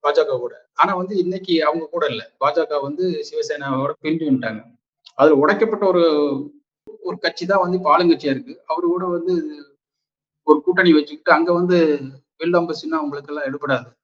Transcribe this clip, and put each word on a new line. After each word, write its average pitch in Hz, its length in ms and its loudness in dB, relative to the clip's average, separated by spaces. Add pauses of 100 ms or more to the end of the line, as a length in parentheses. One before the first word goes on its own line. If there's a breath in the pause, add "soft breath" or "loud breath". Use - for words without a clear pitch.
பா 147 80 2
ஜ 160 80 4
க 143 180 0
கூட. 120 160 -8 (200)
ஆனா - 220 0
வந்து 190 220 -4
இன்னைக்கு 180 460 -2
அவங்க 160 240 -2
கூட 165 200 -2
இல்ல. 117 160 -6 (140)
பா 143 140 0
ஜ 165 120 0
க 151 180 -2
வந்து 147 240 -4 (180)
சிவசேனாவோட 143 720 -4
பிரிஞ்சு 156 300 -4
வந்துட்டாங்க. 120 360 -2 (560)
அதுல 147 180 6
உடைக்கப்பட்ட 208 520 2
ஒரு, 175 160 4 (1000)
ஒரு - 160 -8
கட்சி 175 260 -6
தான் 190 160 2
வந்து 180 160 -2
இப்ப 180 140 -2
ஆளுங்கட்சியா 151 420 2
இருக்கு. 131 200 -8 (120)
அவரு 170 220 -4
கூட 180 200 -2
வந்து 175 260 -2 (1120)
ஒரு - 140 6
கூட்டணி 180 300 4
வச்சுக்கிட்டு 151 400 2
அங்க 165 220 4
வந்து 180 240 2 (600)
வில் 175 200 0
அம்பு 165 180 0
சின்னம் 160 240 -6
அவங்களுக்கு 143 320 -8
எல்லாம் 147 160 -6
எடுபடாது. 135 400 -4 (160)